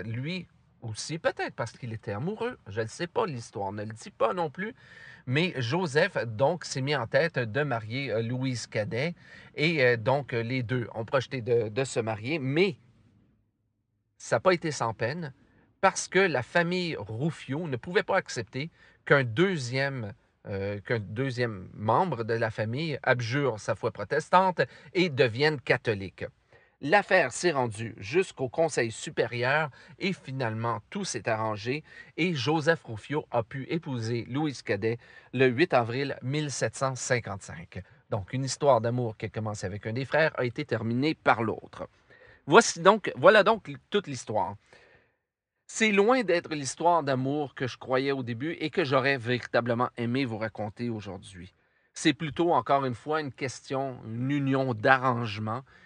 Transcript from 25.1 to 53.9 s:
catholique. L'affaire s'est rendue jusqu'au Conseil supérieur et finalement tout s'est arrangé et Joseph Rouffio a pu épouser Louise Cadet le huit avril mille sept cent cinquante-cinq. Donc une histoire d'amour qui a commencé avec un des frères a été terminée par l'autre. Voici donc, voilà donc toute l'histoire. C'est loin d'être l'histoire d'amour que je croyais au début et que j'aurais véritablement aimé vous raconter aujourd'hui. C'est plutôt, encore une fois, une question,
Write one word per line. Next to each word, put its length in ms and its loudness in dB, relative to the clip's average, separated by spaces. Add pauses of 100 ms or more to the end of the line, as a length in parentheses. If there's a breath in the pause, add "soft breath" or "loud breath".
catholique. 640 -2 (580 soft breath)
L'affaire 480 4
s'est 200 0
rendue 480 -2
jusqu'au 500 -2
Conseil 420 0
supérieur 760 -2 (300 loud breath)
et 140 -2
finalement 760 -4
tout 160 -6
s'est 240 -6
arrangé 540 -2 (340 loud breath)
et 160 0
Joseph 520 2
Rouffio 440 -6
a 140 0
pu 260 -10
épouser 580 -4
Louise 360 -4
Cadet 340 -2 (340 loud breath)
le 140 4
huit 300 4
avril 480 0
mille 260 -2
sept 260 -2
cent 200 -2
cinquante-cinq. 880 -6 (260 soft breath)
Donc 240 -4
une 100 -2
histoire 380 4
d'amour 340 -2
qui 120 -6
a 20 -14
commencé 380 -6
avec 180 -8
un 80 -4
des 120 -4
frères 340 2
a 40 0
été 220 -4
terminée 480 0
par 300 2
l'autre. 440 -6 (600 loud breath)
Voici 320 8
donc, 360 4
voilà 280 8
donc 280 0 (200)
toute 160 0
l'histoire. 480 -4 (1120 soft breath)
C'est 240 2
loin 320 6
d'être 320 0
l'histoire 480 2
d'amour 500 0
que 140 -4
je 100 -10
croyais 340 2
au 120 -2
début 300 -4
et 180 -4
que 120 2
j'aurais 360 4
véritablement 800 0
aimé 280 0
vous 140 -4
raconter 500 -6
aujourd'hui. 640 -10 (400)
C'est 200 2
plutôt, 400 0
encore 320 4
une 100 -2
fois, 240 -2
une 140 -6
question, 720 -6